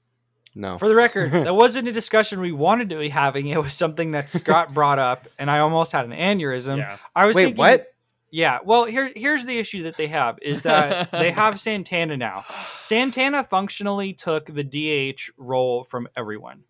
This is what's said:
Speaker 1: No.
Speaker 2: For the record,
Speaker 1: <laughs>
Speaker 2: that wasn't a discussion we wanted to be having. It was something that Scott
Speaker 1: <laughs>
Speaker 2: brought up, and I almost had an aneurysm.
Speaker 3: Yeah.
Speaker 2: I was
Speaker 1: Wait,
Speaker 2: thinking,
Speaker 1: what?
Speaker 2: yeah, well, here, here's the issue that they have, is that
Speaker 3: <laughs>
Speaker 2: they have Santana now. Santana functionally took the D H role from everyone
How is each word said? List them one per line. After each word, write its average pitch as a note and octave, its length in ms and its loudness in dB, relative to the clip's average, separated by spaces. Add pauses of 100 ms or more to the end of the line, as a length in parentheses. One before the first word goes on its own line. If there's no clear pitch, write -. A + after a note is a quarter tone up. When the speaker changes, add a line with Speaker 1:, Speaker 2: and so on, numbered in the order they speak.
(560)
Speaker 1:
No. F#2+ 220 -8
Speaker 2:
For G3+ 100 -2
the A3 80 4
record, G#3 360 4
Speaker 1:
<laughs> D#3+ 140 2
Speaker 2:
that F3+ 100 0
wasn't A#3 320 4
a B3 40 -6
discussion G#3+ 480 0
we F3+ 120 -4
wanted F#3 380 0
to D#3+ 100 -8
be D3 100 -4
having. C#3 380 0
It C#3+ 140 -2
was C#3 120 -4
something D#3+ 380 -2
that D3 180 -4
Scott D#3+ 440 2
Speaker 1:
<laughs> - 0 -
Speaker 2:
brought C#3+ 260 2
up, B2+ 280 -2 (120)
and C#3 100 -2
I D3 100 4
almost D#3+ 320 2
had C3+ 140 0
an A#2+ 60 -12
aneurysm. C#3 680 -2
Speaker 3:
Yeah. G2+ 200 -8 (180)
Speaker 2:
I F#3 100 6
was D#3+ 100 4
Speaker 1:
Wait, F#3 100 6
Speaker 2:
thinking, A#2+ 120 0
Speaker 1:
what? F#3+ 300 6 (440)
Speaker 2:
yeah, D#3 320 0
well, A#3 220 4
here, B3+ 300 -2
here's C4 300 -2
the B3 140 -6
issue G3 240 -6
that D#3+ 140 -8
they D#3 100 -2
have, C#3+ 340 -2
is C#3+ 220 -4
that E3 480 2
Speaker 3:
<laughs> - 0 -
Speaker 2:
they E3+ 200 0
have G#3 280 2
Santana E3+ 580 -4
now. G2+ 280 -6 (340)
Santana C4 640 0
functionally G3 680 -4
took D#3 320 -4
the D3 180 -6
D D3 260 -4
H C3+ 480 -4
role B2+ 460 0
from A#2+ 320 -8
everyone A2+ 540 -10